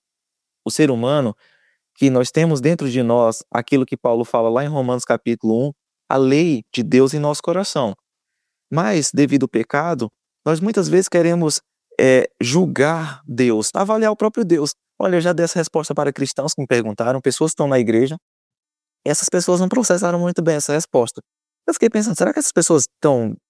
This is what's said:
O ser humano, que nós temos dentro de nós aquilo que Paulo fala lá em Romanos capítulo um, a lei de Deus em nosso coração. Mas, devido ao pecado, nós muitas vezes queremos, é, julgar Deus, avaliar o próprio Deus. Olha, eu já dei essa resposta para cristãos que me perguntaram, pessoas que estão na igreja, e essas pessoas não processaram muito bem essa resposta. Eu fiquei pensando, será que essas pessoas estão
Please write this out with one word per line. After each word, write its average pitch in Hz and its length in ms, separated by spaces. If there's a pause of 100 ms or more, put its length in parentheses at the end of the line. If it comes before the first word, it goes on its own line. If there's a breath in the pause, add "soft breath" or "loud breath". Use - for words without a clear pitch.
(680)
O 120 40
ser 151 200
humano, 127 440 (600)
que 139 140
nós 127 220
temos 160 300
dentro 147 300
de 127 120
nós 117 480
aquilo 131 340
que 123 120
Paulo 117 280
fala 113 240
lá 123 160
em 147 40
Romanos 127 360
capítulo 117 640
um, 147 40 (360)
a - 80
lei 135 560
de 123 100
Deus 131 320
em 151 40
nosso 147 240
coração. 165 520 (760)
Mas, 170 420
devido 139 320
ao 123 40
pecado, 143 640 (340)
nós 156 160
muitas 196 280
vezes 180 200
queremos, 170 520 (400)
é, 131 280 (120)
julgar 151 840
Deus, 117 480
avaliar 214 360
o 208 60
próprio 220 280
Deus. 160 300 (240)
Olha, 190 180
eu 170 40
já 175 120
dei 170 120
essa 165 140
resposta 156 360
para 143 180
cristãos 139 420
que - 60
me 135 60
perguntaram, 120 540
pessoas 156 300
que - 40
estão 147 140
na 131 100
igreja, 120 380 (880)
e 139 60
essas - 180
pessoas 180 320
não 185 80
processaram 175 500
muito 175 220
bem 160 160
essa 147 160
resposta. 143 480 (460)
Eu 330 80
fiquei 226 160
pensando, 214 260
será 185 160
que - 60
essas - 140
pessoas 165 320
estão 123 520 (140)